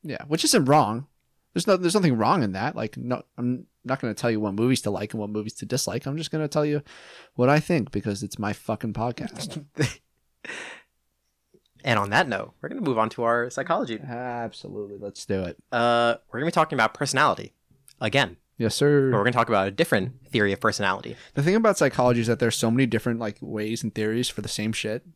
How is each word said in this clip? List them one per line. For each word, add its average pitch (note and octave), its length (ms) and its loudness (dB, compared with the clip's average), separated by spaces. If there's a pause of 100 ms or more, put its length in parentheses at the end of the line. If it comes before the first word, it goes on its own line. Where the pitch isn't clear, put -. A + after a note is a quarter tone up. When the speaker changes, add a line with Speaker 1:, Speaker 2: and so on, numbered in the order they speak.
Speaker 1:
Yeah, D3 260 -10
which D#3 160 0
isn't A3+ 220 4
wrong. B2+ 400 4 (480)
There's - 140 0
no, G3 100 6
there's F3 160 0
nothing F3 240 4
wrong A#2+ 240 4
in G#2 120 0
that. G#2+ 220 -4
Like, A2 220 -6
no, B2 240 -4 (160)
I'm B2 300 -4 (160)
not C3 180 -4
gonna A2 140 -4
tell A#2+ 160 0
you A2 80 0
what G#2 160 -2
movies A#2+ 260 2
to - 80 -4
like G#2 240 -4
and A2+ 80 -4
what G#2 80 -6
movies G#2+ 280 -6
to - 100 -10
dislike. A#2+ 400 -4
I'm C#3 100 -4
just D#3+ 140 -8
gonna D#3 160 -2
tell D3+ 180 0
you D3 160 0 (540)
what B2 120 4
I D3 120 6
think D3+ 320 -2
because G2+ 320 -4
it's - 160 -10
my G#2 120 -2
fucking G#2+ 420 -6
podcast. C#3+ 720 -8 (140)
Speaker 2:
<laughs> C3+ 220 -2 (1800)
And A#2 160 2
on G2+ 100 -2
that C#3+ 180 2
note, G2+ 340 -6
we're D3+ 80 -10
gonna C#4 120 -8
move C3+ 160 0
on A2 140 2
to A#2+ 120 -6
our A#2+ 280 0
psychology. C#3 480 -4
Speaker 1:
Absolutely, A#2 1000 -10
let's G2 280 -12
do F#2+ 180 -2
it. F2 140 -8 (140)
Speaker 2:
Uh, A#2+ 440 2 (160)
we're A#2+ 80 -8
gonna D3 80 -2
be E3+ 40 0
talking D#3 240 2
about A2+ 200 2
personality C3+ 580 0 (480)
again. G#2+ 360 0 (200)
Speaker 1:
Yes, A2+ 160 0
sir. C#3+ 380 4
Speaker 2:
But A#2 60 4
we're G2+ 80 4
gonna A#2+ 80 4
talk A#2 160 4
about G2 180 4
a G2+ 40 -2
different G#2 580 0
theory G#2 220 4
of G2 80 -2
personality. G2 560 0 (200)
Speaker 1:
The C#3 80 0
thing F3+ 120 4
about A3 220 4
psychology B2 440 4
is A2+ 60 0
that A#2 120 0
there's A#2 160 2
so A2+ 160 0
many B2+ 160 4
different, A#2 320 -2
like, A2 200 -6
ways G#2+ 440 -6
and A2 100 -6
theories A2 360 -2
for - 120 -8
the G2+ 80 -10
same A2 240 -2
shit. A2 320 -6 (100)